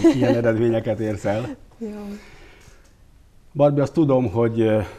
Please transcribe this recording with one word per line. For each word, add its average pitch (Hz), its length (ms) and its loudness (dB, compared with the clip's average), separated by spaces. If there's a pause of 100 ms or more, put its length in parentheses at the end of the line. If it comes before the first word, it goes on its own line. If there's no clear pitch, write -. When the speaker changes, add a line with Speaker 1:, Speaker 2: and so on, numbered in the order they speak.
(140)
Speaker 1:
ilyen 123 200 2
eredményeket 113 680 0
érsz 107 240 -6
el. 107 200 -2 (340)
Speaker 2:
Jó. 226 100 -10 (1600)
Speaker 1:
Barbi, 143 280 2
azt 135 120 -2
tudom, 131 380 2
hogy, 113 300 0
eh, 110 260 2 (120)